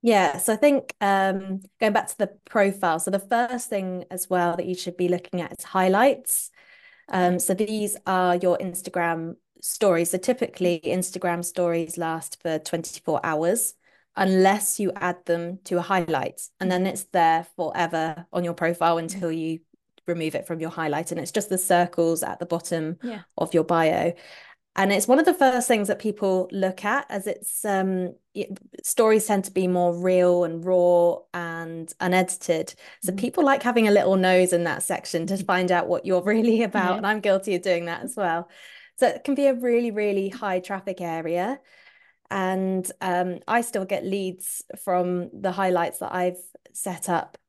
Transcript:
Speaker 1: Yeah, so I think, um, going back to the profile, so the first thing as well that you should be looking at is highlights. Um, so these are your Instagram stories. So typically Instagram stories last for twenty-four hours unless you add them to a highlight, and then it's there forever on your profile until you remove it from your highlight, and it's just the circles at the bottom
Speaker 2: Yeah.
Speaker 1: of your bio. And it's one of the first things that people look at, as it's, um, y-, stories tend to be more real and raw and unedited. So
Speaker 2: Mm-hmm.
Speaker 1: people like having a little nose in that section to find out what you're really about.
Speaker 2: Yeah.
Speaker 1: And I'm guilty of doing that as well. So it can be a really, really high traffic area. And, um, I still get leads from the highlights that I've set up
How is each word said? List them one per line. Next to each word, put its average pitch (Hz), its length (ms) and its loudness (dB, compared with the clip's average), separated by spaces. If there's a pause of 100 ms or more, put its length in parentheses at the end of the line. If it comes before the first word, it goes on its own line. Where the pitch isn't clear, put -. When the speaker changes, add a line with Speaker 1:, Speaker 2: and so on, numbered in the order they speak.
Speaker 1:
Yeah, 190 360 4
so - 160 0
I - 20 2
think, 285 460 4
um, 190 600 0 (180)
going 214 140 2
back 208 160 2
to - 80 -10
the 202 100 0 (180)
profile, 196 540 2
so 180 100 -4
the 196 100 0
first 240 500 -2
thing 185 420 -4
as 185 180 -8
well 175 260 2
that 180 120 -4
you 180 80 -4
should 180 220 -10
be 180 100 2
looking 175 340 -2
at - 160 -8
is - 80 -14
highlights. 196 880 2 (580)
Um, 180 300 2
so 190 140 0
these 208 520 -2
are 185 300 2
your 180 240 2
Instagram 170 760 -4 (260)
stories. 170 500 2
So 185 80 -2
typically 180 680 -2
Instagram 175 580 -4
stories 170 540 -2
last 165 440 -6
for 160 180 -2
twenty-four 160 640 -4
hours 165 500 0 (420)
unless 190 640 2
you 196 160 0
add 180 300 -4
them 170 400 -2
to 180 120 -2
a 175 40 0
highlight, 165 600 -2 (180)
and 185 120 0
then 185 140 2
it's 190 200 -4
there 165 500 2
forever 165 760 -4
on 175 120 -2
your 170 100 -2
profile 170 460 0
until 170 320 -4
you 160 280 -4 (480)
remove 165 280 -2
it - 100 -4
from 165 140 -8
your 160 100 -6
highlight, 160 420 -4
and 160 80 -6
it's - 120 -8
just 214 180 -4
the 185 80 -2
circles 175 640 2
at - 180 -6
the 175 60 -6
bottom 165 560 -4
Speaker 2:
Yeah. 220 200 -10 (180)
Speaker 1:
of 170 160 -2
your 165 80 4
bio. 165 500 2 (640)
And 196 140 2
it's 196 160 0
one 262 120 6
of 320 60 4
the 359 80 4
first 254 360 2
things 208 180 2
that 208 120 -2
people 190 520 0
look 190 320 -2
at, 247 260 0
as 202 180 -6
it's, - 360 -8
um, 190 500 0 (220)
y-, 202 140 -8 (340)
stories 220 420 4
tend 202 200 0
to - 60 -12
be 190 160 0
more 180 280 2
real 180 480 4
and 165 220 -4
raw 175 500 4 (180)
and 165 580 -8 (100)
unedited. 180 760 0 (260)
So 180 120 -4
Speaker 2:
Mm-hmm. 196 60 -6
Speaker 1:
people 269 260 0
like 269 180 2
having 233 240 4
a 208 40 6
little 196 260 4
nose 185 340 4
in 170 140 2
that - 180 -4
section 170 440 -4
to 190 100 -2
find 180 340 0
out 175 160 2
what - 180 -2
you're 185 160 2
really 220 420 2
about. 196 280 0
Speaker 2:
Yeah. 185 60 0
Speaker 1:
And 214 100 -2
I'm 214 140 0
guilty 196 340 0
of 175 60 -2
doing 175 240 0
that 170 180 -8
as - 140 -10
well. 175 320 -2 (500)
So 254 80 6
it - 160 -2
can 277 100 0
be 277 140 2
a 269 60 4
really, 240 380 2
really 202 360 0
high 196 320 -4
traffic 190 400 -8
area. 175 600 -4 (680)
And, 190 600 -2 (100)
um, 180 480 -2
I 233 140 2
still 208 240 -4
get 190 200 -4
leads 190 560 -6 (220)
from 180 480 -2
the 185 220 -6
highlights 180 460 0
that - 140 -8
I've 180 280 -2 (320)
set - 340 -8
up - 300 -4 (120)